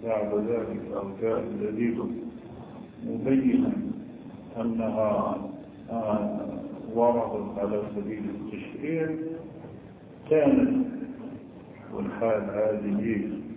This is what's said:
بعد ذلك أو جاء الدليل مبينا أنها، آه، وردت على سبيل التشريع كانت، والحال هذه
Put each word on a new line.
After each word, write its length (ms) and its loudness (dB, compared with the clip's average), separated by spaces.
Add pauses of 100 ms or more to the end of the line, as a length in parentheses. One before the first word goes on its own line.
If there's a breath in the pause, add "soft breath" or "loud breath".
بعد 300 0
ذلك 480 0 (140)
أو 80 -2 (180)
جاء 180 2
الدليل 640 0 (1040)
مبينا 640 4 (880)
أنها، 760 2 (520)
آه، 500 0 (560)
وردت 640 4
على 220 0 (140)
سبيل 340 -4
التشريع 800 -4 (1200)
كانت، 560 6 (1080)
والحال 480 2
هذه 880 2 (280)